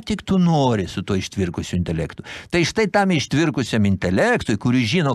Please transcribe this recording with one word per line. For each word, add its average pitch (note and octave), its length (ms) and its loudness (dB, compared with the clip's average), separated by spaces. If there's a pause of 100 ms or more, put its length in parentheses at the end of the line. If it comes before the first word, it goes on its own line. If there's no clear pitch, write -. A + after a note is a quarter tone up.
tik G#3 180 -4
tu F#3+ 140 2
nori C3+ 480 2
su F#2+ 160 -6
tuo G2+ 160 -2
ištvirkusiu F#2 580 -4
intelektu. D#2+ 460 -4 (260)
Tai F3 140 2
štai A3 260 0
tam G3 240 2
ištvirkusiam B2+ 720 0
intelektui, G2+ 720 2
kuris B2 320 0
žino, C#3+ 240 0